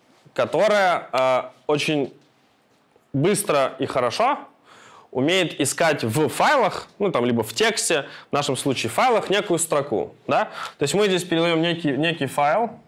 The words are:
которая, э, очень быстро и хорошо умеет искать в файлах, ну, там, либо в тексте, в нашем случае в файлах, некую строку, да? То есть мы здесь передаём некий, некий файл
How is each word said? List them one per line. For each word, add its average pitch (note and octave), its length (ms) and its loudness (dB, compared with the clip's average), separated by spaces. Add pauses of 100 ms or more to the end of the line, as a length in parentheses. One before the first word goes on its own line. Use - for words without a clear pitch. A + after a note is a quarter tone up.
(340)
которая, F#3 800 2
э, B2+ 300 2 (240)
очень D3+ 460 0 (1000)
быстро D3+ 680 0
и - 80 -4
хорошо G#3+ 520 0 (760)
умеет E3 480 0
искать D3 420 0
в B2+ 260 0
файлах, A3 600 0 (100)
ну, G3+ 140 -2
там, B2 120 0
либо A#2+ 180 0
в A#2 100 -8
тексте, G#3 540 0 (240)
в - 20 -4
нашем C#3 240 0
случае A#2+ 340 -2
в - 40 -10
файлах, A3+ 360 2
некую F#3+ 280 0
строку, B2+ 560 -2 (120)
да? D3 200 0 (320)
То D3+ 60 0
есть C#3+ 100 0
мы G#3 120 4
здесь F#3 180 0
передаём E3 360 2
некий, E3 320 0
некий D#3 340 0
файл D#3 440 0 (180)